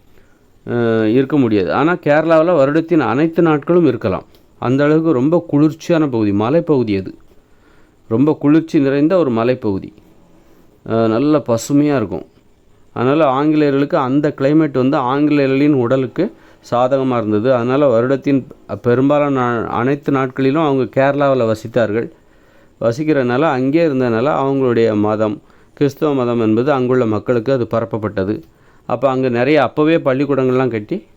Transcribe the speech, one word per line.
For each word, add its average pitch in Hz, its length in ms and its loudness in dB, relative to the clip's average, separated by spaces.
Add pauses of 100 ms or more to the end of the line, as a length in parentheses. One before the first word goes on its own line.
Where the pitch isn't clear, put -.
(680)
அஹ், 117 340 0
இருக்க 131 340 2
முடியாது. 104 360 2
ஆனா 139 200 0
கேரளாவுல 160 640 2
வருடத்தின் 160 460 2
அனைத்து 147 420 0
நாட்களும் 165 440 2
இருக்கலாம். 110 380 -2 (340)
அந்த 131 260 0
அளவுக்கு 160 280 2
ரொம்ப 156 340 0
குளிர்ச்சியான 151 600 0
பகுதி, 110 240 0
மலைப்பகுதி 123 640 0
அது. 92 180 -8 (920)
ரொம்ப 139 260 2
குளிர்ச்சி 160 460 2
நிறைந்த 143 380 2
ஒரு 143 120 0
மலைப்பகுதி. 113 600 -2 (960)
அஹ், 113 200 0
நல்ல 139 400 0
பசுமையா 143 480 0
இருக்கும். 90 300 -6 (680)
அதனால 139 340 0
ஆங்கிலேயர்களுக்கு 143 680 0
அந்த 143 420 0
கிளைமேட் 147 340 0
வந்து 131 240 0
ஆங்கிலேயர்களின் 143 760 0
உடலுக்கு 131 600 -2 (380)
சாதகமா 127 460 0
இருந்தது. 107 380 0
அதனால 127 340 0
வருடத்தின் 131 580 0 (360)
பெரும்பாலான 139 580 2
நா-, 120 260 -2
அனைத்து 143 460 -2
நாட்களிலும் 135 500 -2
அவங்க 139 220 0
கேரளாவுல 135 680 0
வசித்தார்கள். 113 560 -2 (680)
வசிக்கிறதுனால, 131 600 0
அங்கே 151 480 0
இருந்ததுனால 127 420 0
அவங்களுடைய 131 680 0
மதம், 107 440 -2 (320)
கிறிஸ்தவ 143 400 -2
மதம் 120 260 -2
என்பது 113 320 0
அங்குள்ள 127 340 0
மக்களுக்கு 113 460 -2
அது 120 140 -2
பரப்பப்பட்டது. 107 760 -4 (440)
அப்ப 135 240 -2
அங்க 131 180 -2
நிறைய 127 340 0
அப்பவே 151 340 0
பள்ளிக்கூடங்கள்லாம் 131 720 0
கட்டி 113 360 -8 (100)